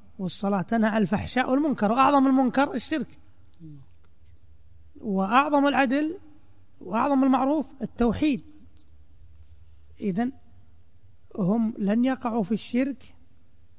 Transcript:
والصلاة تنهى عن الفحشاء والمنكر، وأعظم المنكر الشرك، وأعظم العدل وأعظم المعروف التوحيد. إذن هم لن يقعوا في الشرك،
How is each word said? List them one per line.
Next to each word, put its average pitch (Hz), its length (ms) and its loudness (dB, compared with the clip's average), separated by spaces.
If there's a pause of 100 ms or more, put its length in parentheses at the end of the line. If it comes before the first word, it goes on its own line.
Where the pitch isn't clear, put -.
(180)
والصلاة 196 440 -2
تنهى 220 280 2
عن 220 120 2
الفحشاء 214 480 -2
والمنكر، 262 420 0
وأعظم 269 340 4
المنكر 269 480 2
الشرك، 269 440 -6 (1800)
وأعظم 254 640 2
العدل 285 520 0 (640)
وأعظم 262 440 0
المعروف 262 420 2 (160)
التوحيد. 233 640 0 (1600)
إذن 214 320 -2 (1040)
هم 220 420 0
لن 220 260 2
يقعوا 254 380 -2
في 180 100 -2
الشرك، 247 640 -4 (640)